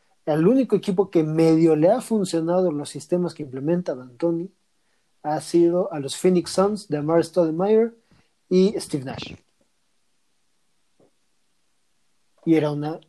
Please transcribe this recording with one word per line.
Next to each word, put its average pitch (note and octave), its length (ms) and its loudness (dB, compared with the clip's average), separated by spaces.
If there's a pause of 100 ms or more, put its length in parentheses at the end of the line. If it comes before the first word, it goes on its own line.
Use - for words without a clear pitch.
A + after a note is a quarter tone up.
(240)
el D#3 220 2
único A#3+ 300 2
equipo F#3+ 340 -2
que D#3+ 140 2
medio D#3+ 520 4
le D#3+ 140 4
ha A#3+ 100 0
funcionado F3+ 680 -2
los D3 180 -6
sistemas F3 460 -4
que D3 80 -12
implementa D3+ 520 -4
D'Antoni E3 560 -6 (720)
ha D3+ 180 -4
sido E3+ 520 2
a D#3 60 -8
los C3+ 180 -8
Phoenix F3+ 360 0
Suns G3+ 360 -2
de D3 100 -2
Amar'e D#3+ 260 0
Stoudemire F#3+ 680 0 (560)
y F#3 320 2
Steve C3+ 240 -8
Nash. - 300 -12 (3000)
Y E3 80 4
era D3 160 2
una D3 280 -8 (100)